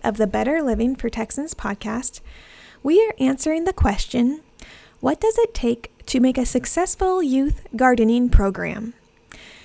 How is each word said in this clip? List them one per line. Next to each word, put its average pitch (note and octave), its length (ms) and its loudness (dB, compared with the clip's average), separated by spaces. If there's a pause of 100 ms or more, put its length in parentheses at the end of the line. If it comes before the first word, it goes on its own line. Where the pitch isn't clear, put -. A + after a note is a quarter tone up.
of G3+ 100 0
the G#3+ 100 2
Better A3 360 -2
Living B3 340 0
for A#3+ 140 -6
Texans A3+ 440 -6
podcast, A3 680 -8 (600)
we F4 240 4
are A4 140 -4
answering D#4 460 0
the F#4+ 80 -2
question, B3 680 0 (600)
"What C4+ 180 0
does A4 180 0
it A4+ 160 0
take A#3 380 -4 (140)
to B3+ 160 0
make B3+ 160 2
a B3 80 0
successful F#4 760 -2
youth C4+ 540 0
gardening B3 540 4
program?" G3 640 2 (720)